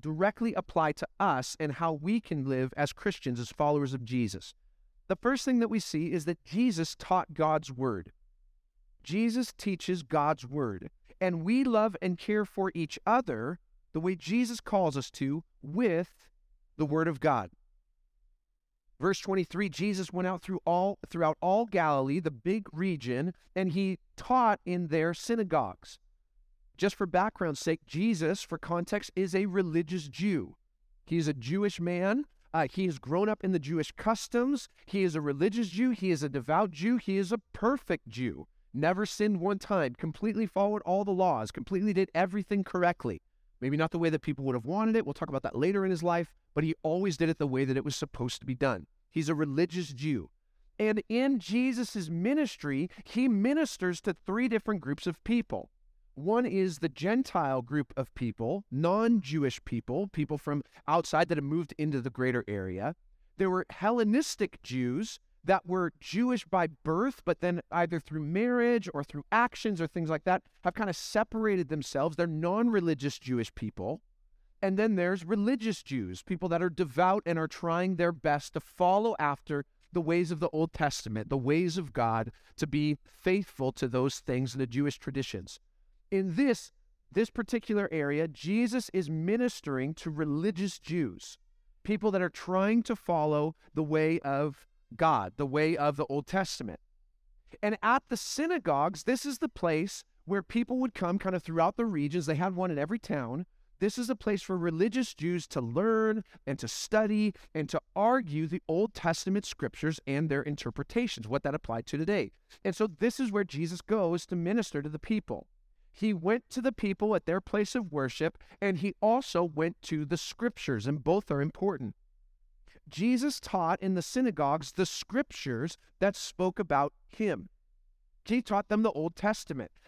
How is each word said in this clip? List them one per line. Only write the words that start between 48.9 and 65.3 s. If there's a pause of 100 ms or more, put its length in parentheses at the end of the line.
He's
a
religious
Jew. (480)
And
in
Jesus'
ministry, (160)
he
ministers
to
three
different
groups
of
people. (460)
One
is
the
Gentile
group
of
people,
non-Jewish
people,
people
from (260)
outside
that
have
moved
into
the
greater
area. (420)
There
were
Hellenistic
Jews (260)